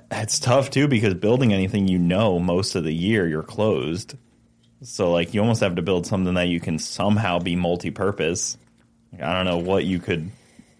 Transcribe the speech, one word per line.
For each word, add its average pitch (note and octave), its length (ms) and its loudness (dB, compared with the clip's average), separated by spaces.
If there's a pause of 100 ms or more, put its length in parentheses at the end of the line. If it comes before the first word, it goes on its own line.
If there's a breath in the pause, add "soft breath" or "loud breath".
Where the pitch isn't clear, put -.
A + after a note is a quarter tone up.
(120)
It's A2 260 -4
tough, B2+ 320 2
too, C#3 180 2
because G#2+ 260 2
building A2+ 380 2
anything, F#2+ 360 2
you F#2 100 2
know, F2+ 400 2
most F2+ 380 0
of E2 80 -2
the D#2 100 -2
year F#2 340 2
you're D#2 140 -2
closed. E2+ 720 -2 (680)
So, F#2+ 300 -2
like, F2 220 0
you G2+ 60 2
almost A2+ 200 2
have F#2+ 160 2
to F2 60 -2
build F2 240 0
something F#2 280 0
that F2+ 140 2
you E2+ 120 0
can D#2+ 180 -4
somehow G2 640 0
be F2 160 -2
multi-purpose. F2 1000 -2 (560)
Like, - 100 -14
I D#2 120 -2
don't F#2 100 0
know F2 140 0
what F2+ 260 0
you F2+ 140 0
could F2 320 -4 (500 soft breath)